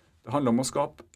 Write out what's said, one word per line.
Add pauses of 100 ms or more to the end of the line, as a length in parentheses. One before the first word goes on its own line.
(220)
Det
handler
om
å
skape